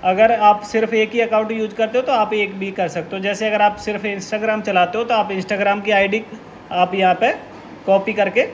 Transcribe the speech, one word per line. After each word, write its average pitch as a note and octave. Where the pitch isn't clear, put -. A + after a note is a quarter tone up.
अगर G3
आप G#3
सिर्फ A3
एक A3
ही A#3
account A3
use A3
करते A3
हो B3+
तो C4
आप G#3+
एक G3
भी F#3+
कर F#3+
सकते E3
हो। F#3+
जैसे G3+
अगर G#3
आप G#3
सिर्फ G#3
Instagram G#3+
चलाते F#3
हो A#3
तो A#3
आप G3+
Instagram G3+
की G#3+
आईडी G3+
आप F3+
यहाँ F#3
पे A3+
copy G3
करके G3+